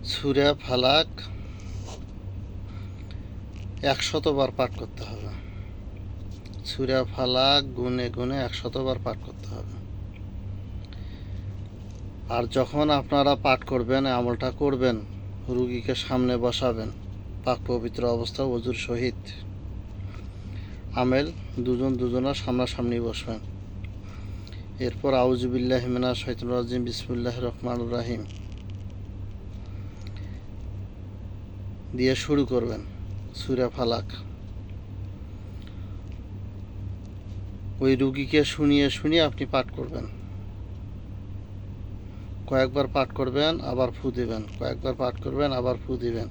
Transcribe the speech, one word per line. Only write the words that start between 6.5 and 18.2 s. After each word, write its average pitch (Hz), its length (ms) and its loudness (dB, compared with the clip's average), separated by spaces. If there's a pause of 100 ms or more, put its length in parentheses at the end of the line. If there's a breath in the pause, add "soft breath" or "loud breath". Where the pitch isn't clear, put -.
সূরা 131 300 4 (140)
ফালাক 131 480 6 (160)
গুনে 123 380 0
গুনে 127 220 0 (100)
একশতবার 131 580 0
পাঠ 117 120 0 (100)
করতে 98 280 -10
হবে। - 200 -6 (2500 loud breath)
আর 120 80 4 (140)
যখন 147 280 4 (140)
আপনারা 143 340 6 (120)
পাঠ 131 140 8 (120)
করবেন, 131 320 4 (140)
আমলটা 120 320 2 (120)
করবেন, 127 340 4 (600)
রুগীকে 123 380 2 (120)
সামনে 127 280 4 (120)
বসাবেন, 117 440 2 (560)
পাক 123 140 4 (100)
পবিত্র 120 320 0 (140)
অবস্থা 117 260 -2 (140)